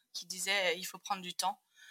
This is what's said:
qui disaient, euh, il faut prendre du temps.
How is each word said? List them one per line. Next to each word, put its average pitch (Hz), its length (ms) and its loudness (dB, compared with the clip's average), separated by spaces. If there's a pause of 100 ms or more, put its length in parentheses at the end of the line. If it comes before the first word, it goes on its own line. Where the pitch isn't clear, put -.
(120)
qui - 140 -8
disaient, 185 460 4
euh, - 40 2
il 185 80 -6
faut 185 140 -8
prendre 190 240 -2
du 180 120 -6
temps. 190 240 0 (320)